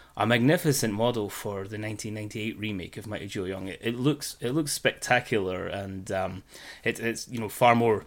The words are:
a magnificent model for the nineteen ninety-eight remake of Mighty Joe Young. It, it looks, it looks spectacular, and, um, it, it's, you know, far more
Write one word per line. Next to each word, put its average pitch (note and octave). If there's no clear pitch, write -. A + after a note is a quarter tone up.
a G#2
magnificent B2
model A2
for G2
the G#2
nineteen G#2+
ninety-eight G#2+
remake G2+
of G2+
Mighty G#2
Joe G2
Young. F#2+
It, F2+
it A#2
looks, C#3
it A#2+
looks D3
spectacular, F#2+
and, G2
um, F#2+
it, A2+
it's, A2+
you A#2+
know, G#2+
far A#2+
more A2+